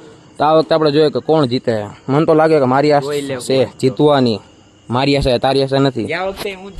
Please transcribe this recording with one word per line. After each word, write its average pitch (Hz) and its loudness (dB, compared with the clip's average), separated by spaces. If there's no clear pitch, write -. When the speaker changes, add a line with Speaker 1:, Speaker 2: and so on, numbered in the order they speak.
Speaker 1:
તો 139 -2
આ 151 2
વખતે 160 2
આપણે 156 2
જોઈએ 151 2
કે 127 -4
કોણ 156 0
જીતે. 117 -2
મને 151 2
તો 160 2
લાગે 156 4
કે 131 2
મારી 143 2
આ 143 4
Speaker 2:
કોઈ 143 -4
લે, 135 -8
Speaker 1:
છે 120 -10
Speaker 2:
કોઈ 131 0
લે. 123 0
Speaker 1:
જીતવાની. 131 2
મારી 139 0
આશા, 131 0
તારી 135 0
આશા 135 -2
નથી. 127 -2
Speaker 2:
ગયા 165 -6
વખતે 196 -8
હું 190 -16
જ 180 -18